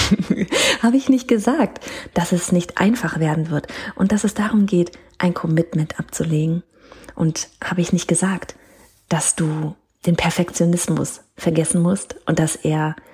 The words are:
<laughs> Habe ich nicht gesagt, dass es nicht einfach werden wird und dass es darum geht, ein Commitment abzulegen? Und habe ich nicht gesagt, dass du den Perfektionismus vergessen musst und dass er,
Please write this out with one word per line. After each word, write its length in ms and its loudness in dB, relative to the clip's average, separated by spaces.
<laughs> 600 0
Habe 140 4
ich 120 2
nicht 200 2
gesagt, 560 2
dass 180 0
es 200 0
nicht 260 0
einfach 400 0
werden 320 0
wird 160 -2
und 160 2
dass 120 2
es 100 -2
darum 320 2
geht, 260 2
ein 160 2
Commitment 640 0
abzulegen? 640 -2
Und 340 -2
habe 160 -2
ich 140 0
nicht 140 -2
gesagt, 480 -2
dass 280 -2
du 380 -2
den 120 4
Perfektionismus 1080 0
vergessen 460 0
musst 360 0
und 120 0
dass 180 0
er, 380 0